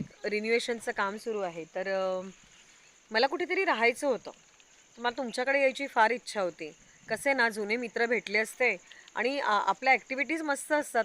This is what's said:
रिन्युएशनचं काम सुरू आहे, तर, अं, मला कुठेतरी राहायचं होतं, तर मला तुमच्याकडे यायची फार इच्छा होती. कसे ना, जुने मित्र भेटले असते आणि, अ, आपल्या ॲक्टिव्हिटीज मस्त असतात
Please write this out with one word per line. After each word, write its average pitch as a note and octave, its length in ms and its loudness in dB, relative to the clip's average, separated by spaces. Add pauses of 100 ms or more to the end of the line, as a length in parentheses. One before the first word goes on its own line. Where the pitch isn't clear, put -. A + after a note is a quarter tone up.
(240)
रिन्युएशनचं A3+ 680 -2
काम G3+ 240 -2
सुरू G#3+ 240 -6
आहे, E3+ 240 -6
तर, F#3 240 -6
अं, F#3+ 400 -2 (840)
मला A3 160 4
कुठेतरी F4 380 0
राहायचं B3 420 2
होतं, G#3 240 0 (680)
तर A#3 60 -18
मला A#3 140 0
तुमच्याकडे C4 440 0
यायची C#4 260 2
फार A3+ 240 4
इच्छा A#3 300 -4
होती. E3 320 -4 (360)
कसे A3+ 240 0
ना, B3 160 2
जुने G#3 280 -2
मित्र A#3 300 -2
भेटले G#3+ 320 0
असते A3+ 380 0 (380)
आणि, B3+ 240 0
अ, C4 120 0
आपल्या B3+ 420 2
ॲक्टिव्हिटीज C4 500 -2
मस्त C#4+ 300 -4
असतात C#4+ 320 0